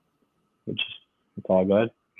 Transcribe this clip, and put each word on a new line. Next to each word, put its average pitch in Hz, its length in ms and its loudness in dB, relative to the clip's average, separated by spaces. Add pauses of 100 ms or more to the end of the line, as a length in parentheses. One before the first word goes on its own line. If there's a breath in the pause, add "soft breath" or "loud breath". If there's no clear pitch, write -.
(680)
it - 80 -8
just, - 200 -10 (420)
it's - 100 -16
all 92 160 2
good. 101 280 2 (280)